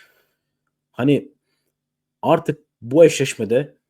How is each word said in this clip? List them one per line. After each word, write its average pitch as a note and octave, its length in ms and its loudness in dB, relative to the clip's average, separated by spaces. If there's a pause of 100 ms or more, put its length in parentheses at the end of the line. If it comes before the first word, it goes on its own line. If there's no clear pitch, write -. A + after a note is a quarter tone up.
(920)
hani C3+ 400 -2 (880)
artık D#3 380 -2 (220)
bu C3+ 240 4
eşleşmede C3+ 720 -2 (120)